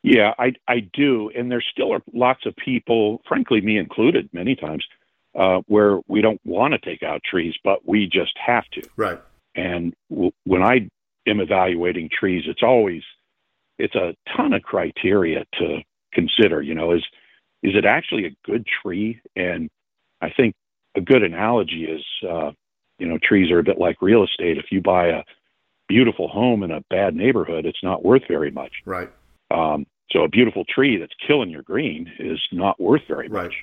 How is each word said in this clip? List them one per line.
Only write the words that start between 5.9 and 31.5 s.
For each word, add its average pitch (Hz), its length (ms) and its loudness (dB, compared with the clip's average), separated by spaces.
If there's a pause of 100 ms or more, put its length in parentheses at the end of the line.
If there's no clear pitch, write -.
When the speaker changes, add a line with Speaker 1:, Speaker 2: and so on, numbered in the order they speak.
Speaker 1:
we 101 120 0
don't 110 240 2
wanna 110 340 -2
take - 240 -10
out 76 200 -6
trees, 85 320 -2 (100)
but 98 220 0
we 101 200 2
just 87 320 -2
have 120 340 0
to. - 100 -12 (140)
Speaker 2:
Right. 98 240 -4 (340)
Speaker 1:
And 87 400 -6 (160)
w-, 92 220 0 (120)
when 92 180 2
I 113 260 4 (380)
am 107 140 0
evaluating 87 720 0
trees, 90 360 -2
it's - 160 -4
always, 110 400 2 (760)
it's - 160 -4
a 92 200 -2 (220)
ton 277 160 0
of 95 100 0
criteria 90 840 0 (140)
to 80 240 -4 (300)
consider. 82 480 2
You 73 140 -6
know, 82 180 0
is, 82 120 0 (580)
is 95 120 0
it 98 120 2
actually 117 400 0
a - 180 -12
good 120 220 -4
tree? 104 540 -4 (160)
And 85 340 -4 (500)
I 78 100 -4
think 117 240 2 (400)
a 98 60 -2
good 120 220 4
analogy 87 640 -2
is, 80 200 -8 (240)
uh, 80 240 -4 (460)
you 87 80 -8
know, 82 160 -4
trees 92 280 4
are 87 80 6
a 78 60 4
bit 87 140 2
like 87 240 0
real 104 200 6
estate. 85 360 -2
If - 120 -12
you 95 100 0
buy 90 260 4
a 78 180 0 (640)
beautiful 107 400 2
home 110 340 0
in 85 80 -4
a 76 200 -6
bad 92 260 0
neighborhood, 85 480 0
it's - 180 -6
not 90 220 -4
worth 123 240 6
very 73 220 -2
much. 69 220 -12 (120)
Speaker 2:
Right. 90 240 -8 (420)
Speaker 1:
Um, 78 360 -2 (240)
so 80 120 2
a 80 60 2
beautiful 101 360 2
tree 135 340 0
that's 82 140 -10 (140)
killing 131 240 0